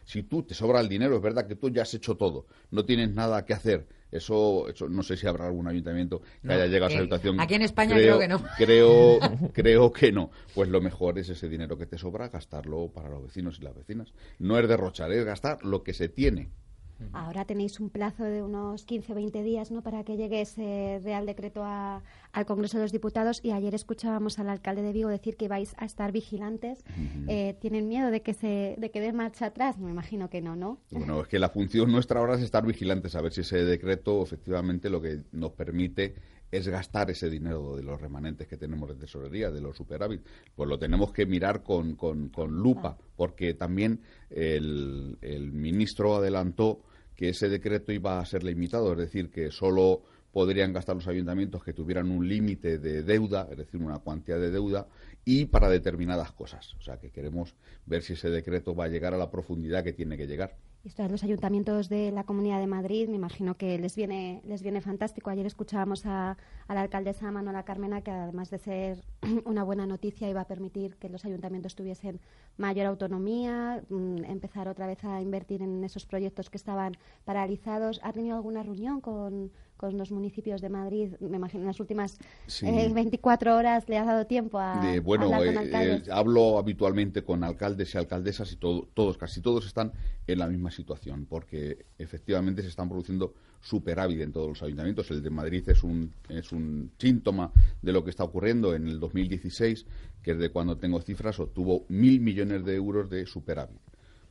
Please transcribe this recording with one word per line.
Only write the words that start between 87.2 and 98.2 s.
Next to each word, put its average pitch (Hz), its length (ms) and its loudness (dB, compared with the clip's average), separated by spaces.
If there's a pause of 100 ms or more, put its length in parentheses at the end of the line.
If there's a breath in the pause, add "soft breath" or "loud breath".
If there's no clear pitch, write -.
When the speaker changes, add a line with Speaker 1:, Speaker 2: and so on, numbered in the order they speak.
Speaker 1:
con 87 180 0
alcaldes 98 520 -4
y - 20 0
alcaldesas 90 560 -4
y 78 40 -12
todo, 87 360 -2
todos, 101 240 2
casi 85 240 -8
todos 120 260 0
están 110 260 -4 (340 loud breath)
en 90 120 0
la 85 80 0
misma 87 240 -2
situación, 73 560 -10
porque 76 600 -8 (120)
efectivamente 92 640 -2
se 92 60 -6
están 90 200 -6
produciendo 92 460 -4 (260 soft breath)
superávit 87 640 -2
en 73 100 -6
todos 78 160 -2
los 73 140 -8
ayuntamientos. 78 480 -4
El 73 120 -4
de 78 80 -4
Madrid 80 380 -2
es 90 160 10
un, 85 280 -2 (160)
es 80 240 -8
un 78 460 -4
síntoma 101 540 2 (280 loud breath)
de 90 120 0
lo 92 100 4
que 90 80 -6
está 90 140 -4